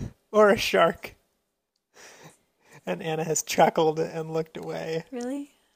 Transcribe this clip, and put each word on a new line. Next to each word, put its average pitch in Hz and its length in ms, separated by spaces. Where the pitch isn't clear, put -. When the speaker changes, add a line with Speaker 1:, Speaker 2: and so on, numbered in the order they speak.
Speaker 1:
<laughs> - 280
or 214 200
a - 80
shark? - 560
And 180 180
Anna 160 220
has 160 180
chuckled 160 560
and 160 340
looked 160 260
away. 165 520
Speaker 2:
Really? 262 400